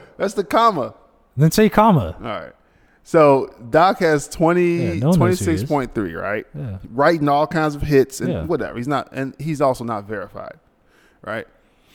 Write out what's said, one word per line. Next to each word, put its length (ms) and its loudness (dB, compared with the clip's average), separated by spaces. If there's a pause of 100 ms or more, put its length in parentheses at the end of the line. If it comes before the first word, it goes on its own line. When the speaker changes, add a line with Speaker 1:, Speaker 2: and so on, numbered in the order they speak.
(180)
Speaker 1:
that's 180 -4
the 80 -2
comma. 500 0 (420)
Speaker 2:
Then 160 4
say 180 4
comma. 500 4
Speaker 1:
All 60 -12
right. 260 -10 (520)
So 500 4 (160)
Doc 300 2
has 280 0
twenty, 500 0
Speaker 2:
Yeah, 180 -2
no 140 -2
one 100 4
knows 0 -
who 60 4
he 60 2
is. 80 -2 (240)
Speaker 1:
twenty-six 60 -6
point 260 -4
three, 180 -4
right? 400 -8
Speaker 2:
Yeah. 240 -12 (140)
Speaker 1:
Writing 380 2
all 180 2
kinds 280 -2
of 60 -10
hits 400 2
and 80 -4
Speaker 2:
Yeah. 160 -4
Speaker 1:
whatever. 320 -4
He's 100 -8
not, 240 -4
and 280 -10
he's 220 -6
also 220 0
not 220 -6
verified, 540 -12 (640)
right? 240 -10 (480)